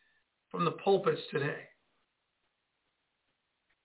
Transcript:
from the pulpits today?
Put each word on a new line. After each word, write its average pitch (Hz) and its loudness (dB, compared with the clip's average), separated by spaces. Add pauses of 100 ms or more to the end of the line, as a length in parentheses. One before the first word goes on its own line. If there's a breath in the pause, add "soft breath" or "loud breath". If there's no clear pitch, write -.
(500)
from - -2
the 160 2
pulpits 185 2
today? - -4 (2250)